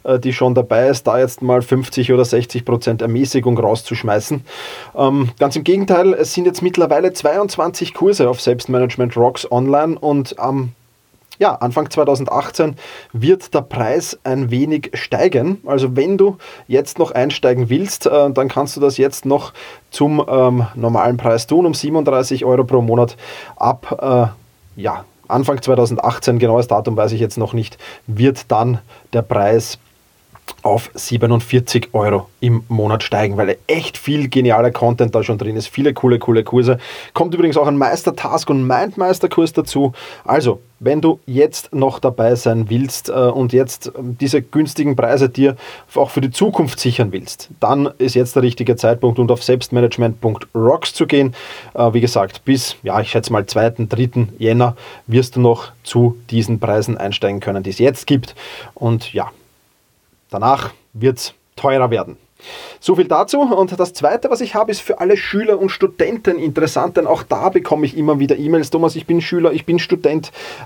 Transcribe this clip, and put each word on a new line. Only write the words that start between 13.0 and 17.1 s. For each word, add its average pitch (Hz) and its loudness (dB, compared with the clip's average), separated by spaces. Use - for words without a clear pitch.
wird 143 0
der 147 0
Preis 117 -4
ein 131 -2
wenig 147 -2
steigen. 160 0
Also 131 0
wenn 170 2
du 196 4
jetzt 139 0
noch 160 0